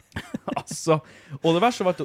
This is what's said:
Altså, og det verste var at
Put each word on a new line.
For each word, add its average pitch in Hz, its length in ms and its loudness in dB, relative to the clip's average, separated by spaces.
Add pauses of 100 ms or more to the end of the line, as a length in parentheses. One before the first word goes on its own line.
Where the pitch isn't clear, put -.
(520)
Altså, - 480 0 (320)
og 165 240 2
det 175 80 2
verste 233 240 2
var 180 80 2
at 156 100 -6